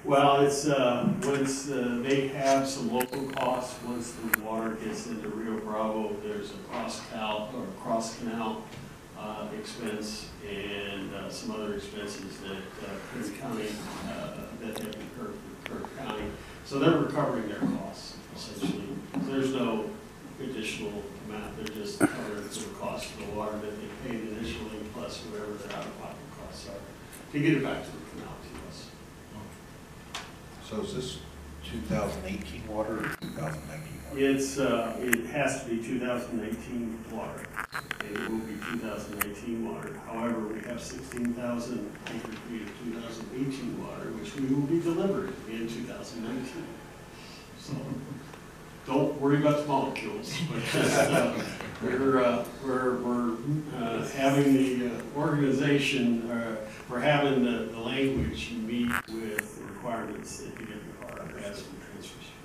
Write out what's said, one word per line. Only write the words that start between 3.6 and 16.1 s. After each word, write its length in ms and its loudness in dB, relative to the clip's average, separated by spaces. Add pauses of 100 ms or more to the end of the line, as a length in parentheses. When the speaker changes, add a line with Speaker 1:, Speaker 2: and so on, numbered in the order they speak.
Speaker 1:
once 280 -4
the 280 0
water 300 0 (120)
gets 240 -4
into 220 -6
Rio 320 -2
Bravo, 640 0
there's 280 -4
a 80 -10 (120)
cross 300 -4 (120)
cal, 440 -2
or 100 -4 (160)
cross 360 0
canal, 440 -2 (560)
uh, 280 -6 (120)
expense 720 -4 (180)
and, 680 -4
uh, 160 -6
some 220 -6
other 220 -2
expenses 680 -6
that, 180 -6
uh, 360 -8 (200)
Kerr 160 -4 (100)
County, 280 -2 (380)
uh, 380 -4 (160)
that 180 -4
have 160 -4
incurred 400 -8 (300)
for 60 -8
Kerr 260 -6
County. 280 -4 (420)